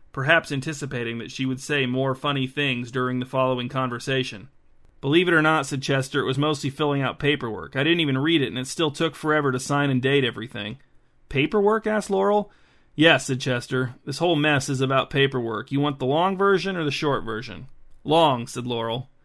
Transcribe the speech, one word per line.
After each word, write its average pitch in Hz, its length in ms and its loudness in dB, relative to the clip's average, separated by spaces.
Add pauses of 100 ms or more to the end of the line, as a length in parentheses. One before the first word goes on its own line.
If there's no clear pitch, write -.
(120)
perhaps 156 400 2
anticipating 131 680 -6
that - 140 -10
she 131 140 -4
would 131 140 -4
say 143 240 -2
more 127 300 0
funny 135 320 -2
things 127 460 -2
during 127 260 -2
the 123 80 -4
following 131 420 0
conversation. 127 840 -4 (540)
"Believe 170 240 4
it 170 60 4
or 156 80 6
not," 156 240 2
said 135 160 -6
Chester, 135 380 0
"it 98 60 0
was 127 120 -2
mostly 147 320 0
filling 143 320 0
out 123 160 -4
paperwork. 120 580 -2
I 135 60 0
didn't 170 180 4
even 143 160 2
read 156 240 2
it, 127 80 0
and 98 100 -6
it 127 80 -6
still 160 240 0
took 160 240 -2
forever 151 380 2
to 127 80 -2
sign 143 300 0
and 127 100 2
date 135 240 4
everything." 110 540 -6 (500)
"Paperwork?" 202 580 0
asked 214 220 -2
Laurel. 202 420 2 (440)
"Yes," 151 320 4
said 131 120 -2
Chester. 127 580 -4 (100)
"This 127 100 -8
whole 175 180 2
mess 147 360 2
is 131 100 -2
about 135 300 0
paperwork. 127 600 0
You 135 80 0
want 143 200 0
the 131 80 -2
long 175 320 2
version 190 360 2
or 165 100 -2
the 147 60 0
short 139 320 0
version?" 113 440 -8 (360)
"Long," 143 440 4
said 123 200 -8
Laurel. 117 440 -4 (140)